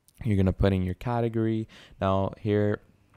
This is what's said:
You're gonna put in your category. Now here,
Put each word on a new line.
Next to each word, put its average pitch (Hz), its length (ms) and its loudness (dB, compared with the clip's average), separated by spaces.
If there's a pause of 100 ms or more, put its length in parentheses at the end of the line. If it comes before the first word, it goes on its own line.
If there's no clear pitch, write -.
(240)
You're 101 140 2
gonna 95 160 4
put 98 180 2
in 92 120 0
your 90 100 -4
category. 113 720 -2 (320)
Now 95 400 0
here, 104 420 0 (360)